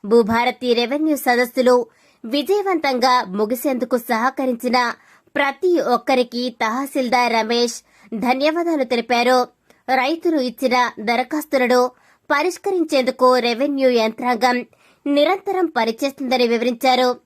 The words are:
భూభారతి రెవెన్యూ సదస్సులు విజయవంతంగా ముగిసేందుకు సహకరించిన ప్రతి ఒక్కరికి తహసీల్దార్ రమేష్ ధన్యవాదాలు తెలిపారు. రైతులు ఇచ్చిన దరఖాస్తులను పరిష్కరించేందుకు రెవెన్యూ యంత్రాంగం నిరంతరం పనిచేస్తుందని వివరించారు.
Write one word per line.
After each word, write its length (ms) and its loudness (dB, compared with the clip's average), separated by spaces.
భూభారతి 680 2
రెవెన్యూ 420 0
సదస్సులు 680 2
విజయవంతంగా 960 0
ముగిసేందుకు 760 -2
సహకరించిన 960 -2
ప్రతి 440 0
ఒక్కరికి 680 0
తహసీల్దార్ 840 -2
రమేష్ 480 -2
ధన్యవాదాలు 680 0
తెలిపారు. 640 0
రైతులు 460 0
ఇచ్చిన 480 0
దరఖాస్తులను 920 0
పరిష్కరించేందుకు 1040 0
రెవెన్యూ 540 0
యంత్రాంగం 760 0
నిరంతరం 580 0
పనిచేస్తుందని 840 -2
వివరించారు. 680 0